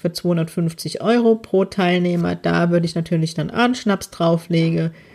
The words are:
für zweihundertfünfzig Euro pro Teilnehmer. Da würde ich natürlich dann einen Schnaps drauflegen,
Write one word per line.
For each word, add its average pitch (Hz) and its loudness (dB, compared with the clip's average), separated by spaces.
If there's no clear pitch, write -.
für 170 -2
zweihundertfünfzig 165 -4
Euro 226 4
pro 190 0
Teilnehmer. 180 0
Da 170 0
würde 170 2
ich - -6
natürlich 165 -2
dann 156 -4
einen 247 2
Schnaps 202 -2
drauflegen, 165 0